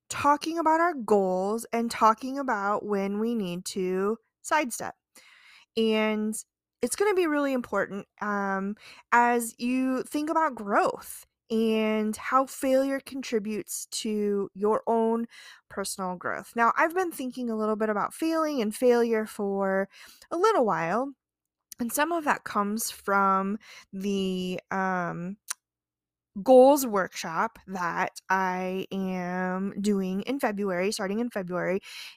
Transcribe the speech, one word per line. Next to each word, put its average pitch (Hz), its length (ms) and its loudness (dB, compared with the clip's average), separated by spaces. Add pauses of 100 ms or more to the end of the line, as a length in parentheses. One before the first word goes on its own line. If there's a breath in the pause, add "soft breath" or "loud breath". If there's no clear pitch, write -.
talking 311 520 0
about 320 180 4
our 339 160 2
goals 202 760 2
and 233 180 0
talking 247 480 2
about 214 480 -2
when 202 320 -2
we 226 160 0
need 180 300 -4
to 190 540 -2 (240)
sidestep. 302 520 -2 (840 loud breath)
And 214 600 0 (460)
it's 240 140 -2
gonna 403 180 2
be 359 140 2
really 285 240 0
important, 202 540 -4 (140)
um, 196 560 -2 (360 loud breath)
as 240 460 4
you 254 440 0
think 302 260 -4
about 320 280 0
growth 220 720 -2 (220)
and 220 680 0
how 262 300 0
failure 269 520 0
contributes 220 880 -6
to 208 680 -2
your 208 320 0
own 226 400 2 (420 loud breath)
personal 185 480 -6
growth. 101 400 -6
Now, 233 200 4
I've 320 180 2
been 359 180 -2
thinking 247 380 -6
a 220 60 -4
little 214 200 0
bit 214 120 0
about 208 240 -2
failing 320 480 0
and 208 140 -2
failure 233 520 4
for 196 600 -2 (420 loud breath)
a 320 60 -4
little 370 280 4
while, 196 480 0 (640)
and 233 140 -4
some 302 180 0
of 339 140 0
that - 200 0
comes 208 460 -2
from 196 680 2 (340 loud breath)
the, 190 680 -2 (100)
um, 180 680 -2 (1040)
goals 262 440 8
workshop 190 800 -2
that 180 540 -4 (100)
I 185 600 0
am 185 880 -4
doing 196 420 0
in 277 180 -4
February, 196 520 0
starting 202 280 -4
in 240 100 -4
February, 180 500 -2 (360 loud breath)